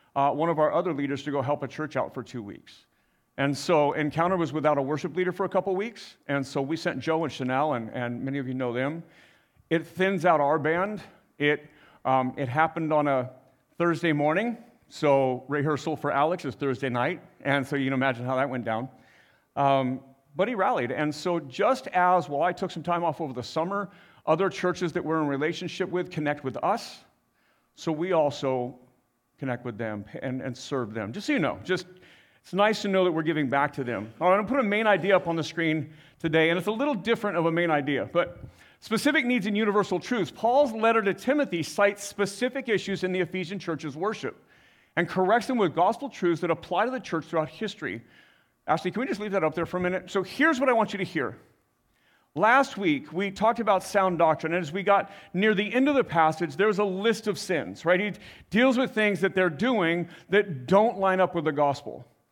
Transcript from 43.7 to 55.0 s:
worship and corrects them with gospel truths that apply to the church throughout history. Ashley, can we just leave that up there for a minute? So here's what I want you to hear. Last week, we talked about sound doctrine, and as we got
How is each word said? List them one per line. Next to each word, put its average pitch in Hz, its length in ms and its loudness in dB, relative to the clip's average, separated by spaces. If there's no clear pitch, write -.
worship 185 480 -6
and 170 100 2
corrects 202 400 2
them 254 100 0
with 175 160 2
gospel 220 360 0
truths 170 320 0
that 170 100 0
apply 170 320 0
to 254 80 -2
the 254 80 -4
church 160 260 -4
throughout 156 220 -2
history. 127 540 -8
Ashley, 165 240 0
can - 80 -6
we 262 80 -2
just 214 140 -4
leave 214 100 -6
that 190 140 0
up 156 100 0
there 170 100 -2
for 185 120 -6
a 180 40 -2
minute? 180 300 -4
So 190 100 0
here's 269 380 2
what 269 80 2
I 247 60 4
want 220 180 2
you 202 60 -6
to 190 80 -4
hear. 123 320 -4
Last 254 380 4
week, 156 340 0
we 190 200 -2
talked 220 280 0
about 196 240 2
sound 190 340 2
doctrine, 160 360 2
and 180 100 0
as 147 80 -8
we 196 100 -4
got 196 300 2